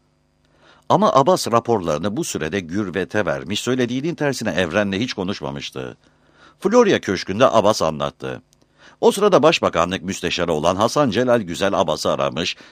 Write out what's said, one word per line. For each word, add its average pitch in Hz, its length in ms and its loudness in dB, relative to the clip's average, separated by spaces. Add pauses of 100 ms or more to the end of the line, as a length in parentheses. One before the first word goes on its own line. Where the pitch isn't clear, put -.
(880)
Ama 175 240 4
Abbas 139 400 2
raporlarını 101 640 0
bu 165 80 -4
sürede 78 360 -4
Gürvet'e 92 640 -4
vermiş, 71 340 -4
söylediğinin 127 540 -2
tersine 127 360 -4
Evren'le 92 420 0
hiç 113 220 -4
konuşmamıştı. 69 800 -8 (640)
Florya 202 400 4
Köşkü'nde 98 500 0
Abbas 107 320 2
anlattı. 69 600 -4 (580)
O 226 120 4
sırada 185 300 4
Başbakanlık 90 600 2
Müsteşarı 85 500 -4
olan 80 240 2
Hasan 120 340 2
Celal 120 300 2
Güzel 92 400 -2
Abbas'ı 78 300 0
aramış, 69 460 -2 (160)